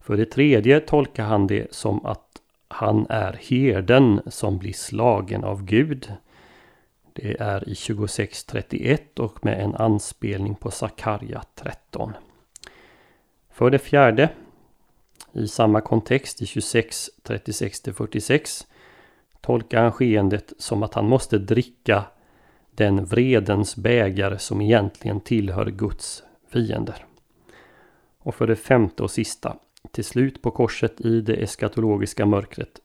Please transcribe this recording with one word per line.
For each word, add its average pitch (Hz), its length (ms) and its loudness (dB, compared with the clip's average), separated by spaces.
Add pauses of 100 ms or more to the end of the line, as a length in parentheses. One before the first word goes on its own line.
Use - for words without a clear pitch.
För 107 160 -2
det 107 100 2
tredje 135 540 6
tolkar 147 440 0
han 104 220 4
det 104 280 -2
som - 320 -4
att - 340 -10 (280)
han 107 400 0
är 98 340 -4
herden 123 840 4
som 98 320 -4
blir 95 140 -8
slagen 101 720 -2
av 98 200 -6
Gud. 127 480 0 (1000)
Det - 280 -8
är 101 280 -4
i 104 60 -6
tjugosex 104 720 -6
trettioett - 720 -4
och 117 260 -6
med 110 160 0
en 104 140 -2
anspelning 104 800 -2
på - 160 -10
Sakarja - 720 -8 (120)
tretton. - 580 -10 (1400)
För 123 200 2
det 139 80 2
fjärde, 135 500 4 (1040)
i 107 160 -4
samma 107 320 2
kontext 117 600 -2
i 107 40 -6
tjugosex - 640 -4 (120)
trettiosex - 580 -8
till 101 140 -10
fyrtiosex, - 720 -4 (720)
tolkar 117 420 0
han 117 100 4
skeendet 104 680 0
som 104 240 -4
att 107 120 -8
han 107 140 0
måste 123 300 2
dricka 101 680 0 (680)
den 98 340 2
vredens 104 720 2
bägare 98 640 0
som 104 220 -4
egentligen 104 600 2
tillhör 101 460 -2
Guds 98 560 -8 (260)
fiender. 110 580 -4 (1120)
Och - 160 -8
för 113 120 0
det 110 100 2
femte 113 460 2
och 107 80 -4
sista, - 460 -6 (340)
till 104 140 -8
slut 131 380 -2
på 117 80 0
korset - 500 -2
i 113 200 2
det 110 140 0
eskatologiska 107 920 -2
mörkret - 580 -2